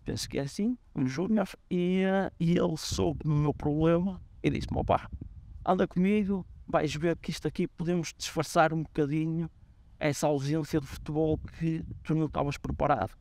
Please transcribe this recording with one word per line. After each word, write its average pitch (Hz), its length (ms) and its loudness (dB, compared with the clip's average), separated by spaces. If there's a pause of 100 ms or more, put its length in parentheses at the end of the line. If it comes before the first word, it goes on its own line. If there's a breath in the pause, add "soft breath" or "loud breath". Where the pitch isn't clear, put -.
penso - 240 -6
que - 100 -6
é 139 40 -2
assim, 208 340 -2 (180)
um 127 120 0
júnior, 190 420 0 (220)
e, 180 340 2
eh, 190 340 2
e 170 140 2
ele 175 240 2
soube - 500 -2
no 156 80 2
meu 147 200 4
problema 170 680 2 (220)
e 147 80 4
disse-me: - 280 -2
Opa, - 300 2 (560)
anda 185 220 4
comigo, 196 600 2 (200)
vais 151 280 2
ver 160 220 0
que - 140 -10
isto - 160 -6
aqui 160 200 0
podemos 170 500 -2
disfarçar 160 560 2
um 160 100 -2
bocadinho 160 680 -2 (480)
essa 147 280 0
ausência 151 540 0
de 139 60 -12
futebol 156 520 -2 (200)
que 165 260 -2 (180)
tu 160 120 -2
não 156 120 2
estavas 143 300 -2
preparado. 139 640 0